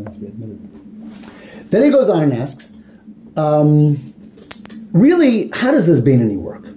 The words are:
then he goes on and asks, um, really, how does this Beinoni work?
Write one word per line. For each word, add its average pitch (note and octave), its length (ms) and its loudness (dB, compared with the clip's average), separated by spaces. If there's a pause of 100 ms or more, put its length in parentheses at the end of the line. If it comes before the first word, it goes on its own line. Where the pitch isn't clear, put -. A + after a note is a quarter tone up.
(1700)
then A3 140 2
he D4 60 6
goes C4 200 2
on E3+ 140 2
and C#3+ 100 2
asks, - 400 -10 (640)
um, D3+ 800 2 (760)
really, B3+ 640 2
how B3+ 180 -2
does B3+ 160 2
this D#3+ 140 4
Beinoni A2+ 360 2
work? - 280 -12 (120)